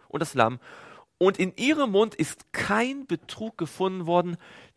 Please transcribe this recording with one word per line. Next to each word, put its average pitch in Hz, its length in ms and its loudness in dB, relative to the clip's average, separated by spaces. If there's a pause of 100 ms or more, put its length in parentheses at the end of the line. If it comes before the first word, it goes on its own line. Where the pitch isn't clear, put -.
und - 140 -8
das 156 140 -6
Lamm. 120 260 2 (580)
Und 190 220 4
in 185 160 0
ihrem 277 340 2
Mund 214 240 2
ist - 380 -6
kein 254 560 -2
Betrug 214 500 -8
gefunden 185 480 -4
worden, 175 300 2 (400)